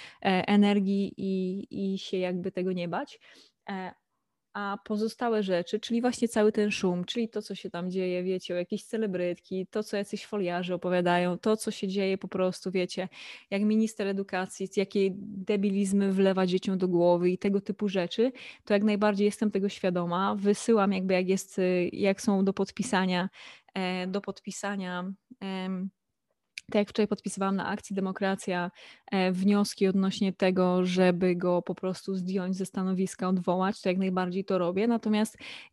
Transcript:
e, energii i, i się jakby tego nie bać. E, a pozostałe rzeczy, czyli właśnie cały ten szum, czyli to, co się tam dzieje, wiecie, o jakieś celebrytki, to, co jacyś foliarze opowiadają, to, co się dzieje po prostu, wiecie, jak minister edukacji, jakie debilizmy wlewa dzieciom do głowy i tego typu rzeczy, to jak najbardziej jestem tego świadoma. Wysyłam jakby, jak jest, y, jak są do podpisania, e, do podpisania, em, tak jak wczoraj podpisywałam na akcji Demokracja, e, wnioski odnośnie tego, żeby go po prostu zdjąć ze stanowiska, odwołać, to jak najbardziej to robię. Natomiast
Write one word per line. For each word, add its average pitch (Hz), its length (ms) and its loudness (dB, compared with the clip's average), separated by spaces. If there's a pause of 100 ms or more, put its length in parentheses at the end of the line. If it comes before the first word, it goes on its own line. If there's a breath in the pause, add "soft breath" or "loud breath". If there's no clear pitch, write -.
(220 loud breath)
e, 185 260 2
energii 202 720 4
i, 190 500 -4 (260)
i 196 40 -2
się - 200 -6
jakby 180 340 -2
tego 185 200 -2
nie 175 160 -4
bać. 196 320 -6 (500 loud breath)
E, 190 220 -8 (640)
a 202 320 -6
pozostałe 220 580 -2
rzeczy, 185 360 -2
czyli 233 220 -2
właśnie 247 260 0
cały 214 240 4
ten 214 200 0
szum, 180 340 0
czyli 233 240 -4
to, 214 120 -6
co 208 140 -12
się - 140 -12
tam 180 220 -6
dzieje, 180 320 -2
wiecie, 185 300 -4
o 175 40 -2
jakieś 180 260 -4
celebrytki, 185 840 -4
to, 214 160 -4
co 214 140 -6
jacyś 202 280 -6
foliarze 180 500 -2
opowiadają, 175 640 2
to, 220 200 0
co - 140 -6
się - 160 -6
dzieje 190 300 0
po 196 100 -10
prostu, 185 440 -2
wiecie, 185 380 -4 (400 loud breath)
jak 196 120 -2
minister 220 460 2
edukacji, 196 680 -4
jakie 196 400 2
debilizmy 196 960 0
wlewa 190 340 4
dzieciom 185 320 0
do 180 100 0
głowy 175 420 4
i 185 80 0
tego 202 240 0
typu 202 280 -4
rzeczy, 190 420 0 (340 loud breath)
to 214 80 0
jak 202 100 4
najbardziej 208 420 4
jestem 208 260 0
tego 190 180 0
świadoma. 180 640 0
Wysyłam 202 580 2
jakby, 190 200 0
jak 185 160 2
jest, - 300 -2
y, 180 340 2
jak 196 280 2
są 196 240 4
do 190 80 2
podpisania, 185 760 0 (440 loud breath)
e, 185 340 -4
do 190 140 -4
podpisania, 190 920 -6 (260)
em, 190 500 -6 (800)
tak - 100 -2
jak 202 100 0
wczoraj 208 180 0
podpisywałam 196 480 -4
na 190 120 -2
akcji 208 280 -6
Demokracja, 190 760 -2 (400 loud breath)
e, 185 200 2
wnioski 202 560 2
odnośnie 190 460 2
tego, 185 520 2
żeby 180 500 4
go 175 260 2
po 175 140 -6
prostu 185 400 -6
zdjąć 185 400 -2
ze 185 100 -4
stanowiska, 185 640 -2
odwołać, 185 520 0
to 196 80 0
jak 180 80 0
najbardziej 185 480 0
to 190 120 0
robię. 180 300 2
Natomiast 220 500 0 (360 loud breath)